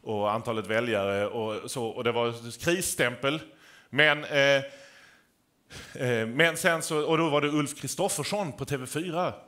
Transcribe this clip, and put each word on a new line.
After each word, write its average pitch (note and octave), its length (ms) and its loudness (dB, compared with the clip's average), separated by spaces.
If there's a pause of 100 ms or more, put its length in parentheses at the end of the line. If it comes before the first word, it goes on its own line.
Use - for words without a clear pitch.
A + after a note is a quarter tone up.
och G#2 300 0
antalet A2+ 360 -2
väljare G#2 600 2
och A2 440 -4
så. B2 140 -4
Och A2+ 180 -6
det A#2+ 80 2
var A#2 480 -2
krisstämpel. D3 800 0 (500)
Men, D3+ 340 4
eh, C#3 320 4 (1400)
eh, A#2+ 340 0
men D#3 300 2
sen E3 240 2
så, D3+ 220 0
och D#3+ 140 4
då D#3+ 120 4
var D3 120 4
det D3+ 60 0
Ulf D3 340 -2
Kristoffersson F3 680 -2
på C3 140 -8
T C#3 120 -4
V B2+ 80 -6
fyra D#3+ 480 -2 (140)